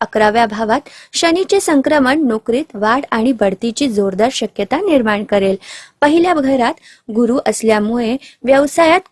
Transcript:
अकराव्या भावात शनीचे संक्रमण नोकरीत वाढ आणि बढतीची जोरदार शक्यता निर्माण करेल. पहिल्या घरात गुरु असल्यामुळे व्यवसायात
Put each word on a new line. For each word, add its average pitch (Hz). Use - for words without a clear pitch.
अकराव्या 214
भावात 220
शनीचे 370
संक्रमण 294
नोकरीत 233
वाढ 220
आणि 233
बढतीची 220
जोरदार 202
शक्यता 208
निर्माण 247
करेल. 196
पहिल्या 339
घरात 269
गुरु 233
असल्यामुळे 220
व्यवसायात 294